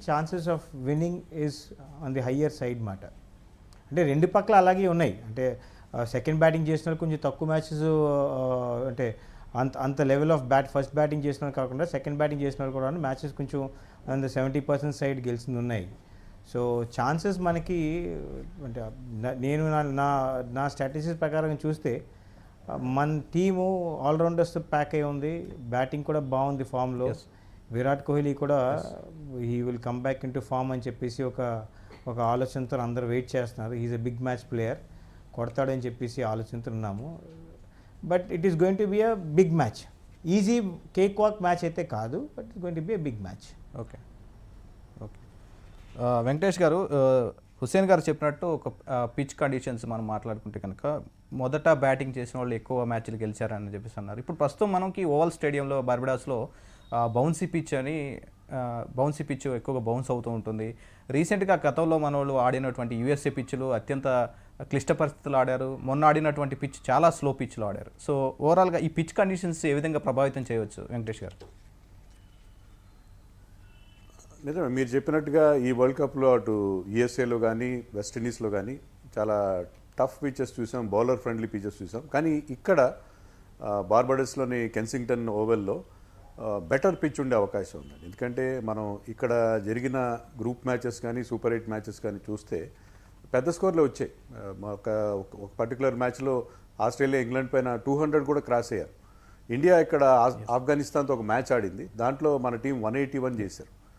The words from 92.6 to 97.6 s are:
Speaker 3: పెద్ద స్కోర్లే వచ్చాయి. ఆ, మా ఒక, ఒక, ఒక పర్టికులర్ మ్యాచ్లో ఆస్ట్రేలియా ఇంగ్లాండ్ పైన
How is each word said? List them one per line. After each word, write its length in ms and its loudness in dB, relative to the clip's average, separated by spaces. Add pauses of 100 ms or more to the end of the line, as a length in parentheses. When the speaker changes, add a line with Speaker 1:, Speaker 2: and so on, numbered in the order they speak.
Speaker 3:
పెద్ద 160 2
స్కోర్లే 340 2
వచ్చాయి. 280 -2 (200)
ఆ, 280 -12
మా 100 -8
ఒక, 200 -6
ఒక, 520 -2
ఒక 80 -12 (100)
పర్టికులర్ 360 0
మ్యాచ్లో 500 0 (360)
ఆస్ట్రేలియా 420 2
ఇంగ్లాండ్ 300 -2
పైన 220 2